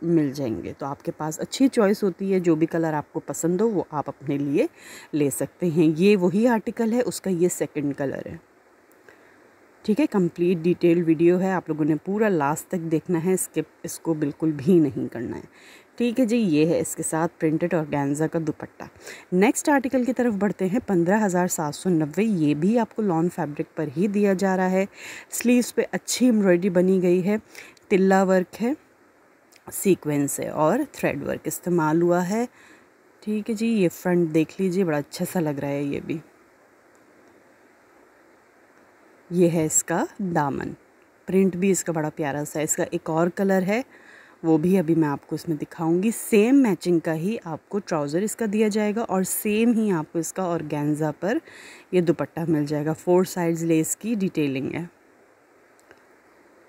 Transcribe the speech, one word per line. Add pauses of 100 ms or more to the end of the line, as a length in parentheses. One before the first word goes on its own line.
मिल
जाएंगे।
तो
आपके
पास
अच्छी
चॉइस
होती
है,
जो
भी
कलर
आपको
पसंद
हो
वो
आप
अपने
लिए (460)
ले
सकते
हैं।
ये
वही
आर्टिकल
है,
उसका
ये
सेकंड
कलर
है, (1500)
ठीक
है।
कंप्लीट
डिटेल
वीडियो
है,
आप
लोगों
ने
पूरा
लास्ट
तक
देखना
है,
स्किप (180)
इसको
बिल्कुल
भी
नहीं
करना
है, (560)
ठीक
है
जी।
ये
है
इसके
साथ (120)
प्रिंटेड
ऑर्गेन्जा
का
दुपट्टा। (460)
नेक्स्ट
आर्टिकल
की
तरफ
बढ़ते
हैं।
पन्द्रह
हज़ार
सात
सौ
नब्बे,
ये
भी
आपको
लॉन
फैब्रिक (100)
पर
ही
दिया
जा
रहा
है। (440)
स्लीव्स
पे
अच्छी
एम्ब्रॉयडरी
बनी
गई
है, (500)
तिल्ला
वर्क
है, (920)
सीक्वेंस
है
और (120)
थ्रेड
वर्क
इस्तेमाल
हुआ
है, (760)
ठीक
है
जी।
ये
फ्रंट
देख
लीजिए,
बड़ा
अच्छा
सा
लग
रहा
है
ये
भी। (3000)
ये
है
इसका (160)
दामन, (520)
प्रिंट
भी
इसका
बड़ा
प्यारा
सा
है।
इसका
एक
और
कलर
है, (600)
वो
भी
अभी
मैं
आपको
इसमें
दिखाऊंगी।
सेम
मैचिंग
का
ही
आपको
ट्राउज़र
इसका
दिया
जाएगा
और
सेम
ही
आपको
इसका
ऑर्गेन्जा
पर (520)
ये
दुपट्टा
मिल
जाएगा।
फोर
साइड्स
लेस
की
डिटेलिंग
है, (1800)